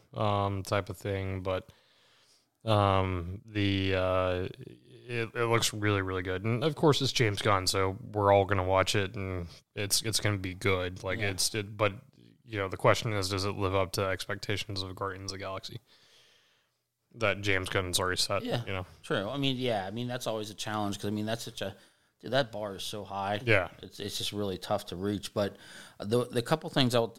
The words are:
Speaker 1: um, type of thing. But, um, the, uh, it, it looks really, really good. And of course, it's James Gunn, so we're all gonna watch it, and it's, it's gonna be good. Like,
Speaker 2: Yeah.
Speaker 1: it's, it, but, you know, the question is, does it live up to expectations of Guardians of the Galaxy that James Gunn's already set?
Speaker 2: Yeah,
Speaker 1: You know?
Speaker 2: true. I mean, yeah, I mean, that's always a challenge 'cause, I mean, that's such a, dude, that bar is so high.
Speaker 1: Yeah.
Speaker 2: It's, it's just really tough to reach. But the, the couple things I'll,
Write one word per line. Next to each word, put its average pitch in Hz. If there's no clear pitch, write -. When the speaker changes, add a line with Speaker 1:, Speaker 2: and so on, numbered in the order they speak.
Speaker 1:
um, 101
type 98
of 95
thing. 95
But, 92
um, 95
the, 98
uh, 92
it, 117
it 120
looks 113
really, 104
really 92
good. 92
And 113
of 151
course, 147
it's 135
James 107
Gunn, 95
so 95
we're 101
all 101
gonna 95
watch 95
it, 98
and 92
it's, 101
it's 110
gonna 104
be 92
good. 92
Like, 92
Speaker 2:
Yeah. 101
Speaker 1:
it's, -
it, 107
but, 104
you 110
know, 98
the 98
question 113
is, 98
does 98
it 101
live 95
up 95
to 101
expectations 95
of 92
Guardians 95
of 95
the 98
Galaxy 95
that 101
James 98
Gunn's 90
already 90
set? 98
Speaker 2:
Yeah, 180
Speaker 1:
You 101
know? 92
Speaker 2:
true. 104
I 131
mean, 135
yeah, 117
I 98
mean, 120
that's 123
always 110
a 101
challenge 104
'cause, -
I 104
mean, 107
that's 113
such -
a, 95
dude, -
that 127
bar 101
is 90
so 104
high. 98
Speaker 1:
Yeah. 101
Speaker 2:
It's, -
it's 101
just -
really 101
tough -
to 87
reach. 98
But 101
the, 117
the 120
couple 160
things 127
I'll, 117